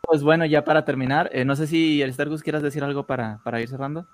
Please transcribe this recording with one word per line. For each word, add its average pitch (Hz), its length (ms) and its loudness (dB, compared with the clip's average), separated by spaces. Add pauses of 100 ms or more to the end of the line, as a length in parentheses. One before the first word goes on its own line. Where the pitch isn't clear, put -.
pues, 160 200 2
bueno, 160 240 4
ya 147 200 2
para 156 180 4
terminar, 135 480 0
eh, 127 140 0
no 139 100 2
sé 156 100 -2
si, 156 380 2
Aristarchus, 147 400 -4
quieras 151 180 -2
decir 143 220 -2
algo 139 240 -4
para, 110 360 -4
para 117 180 -4
ir 117 80 -6
cerrando. 139 440 -8